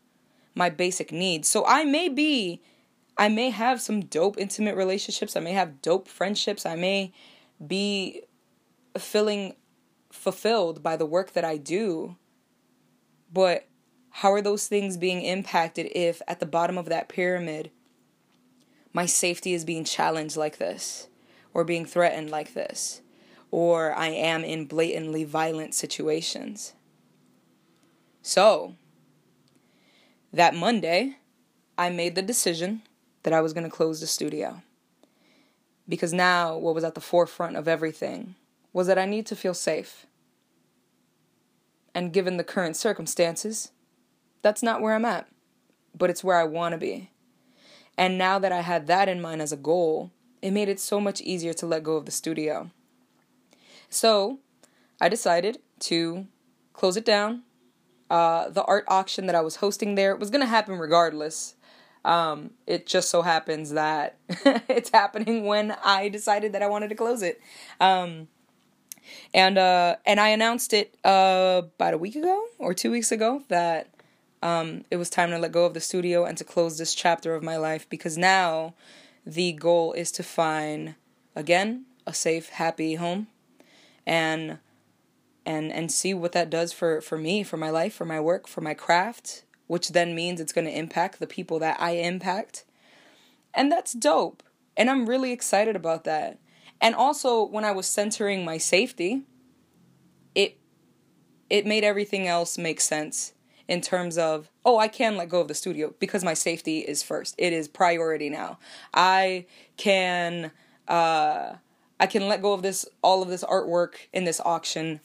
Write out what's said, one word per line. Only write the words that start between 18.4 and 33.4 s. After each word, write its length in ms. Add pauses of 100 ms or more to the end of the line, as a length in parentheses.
my 140
safety 480
is 100
being 220
challenged 500
like 220
this, 500 (460)
or 100
being 220
threatened 440
like 240
this, 480 (480)
or 440
I 140
am 360
in 220
blatantly 580
violent 500
situations? 1000 (1500)
So, 540 (1600)
that 200
Monday, 600 (640)
I 120
made 260
the 60
decision 600 (420)
that 100
I 60
was 140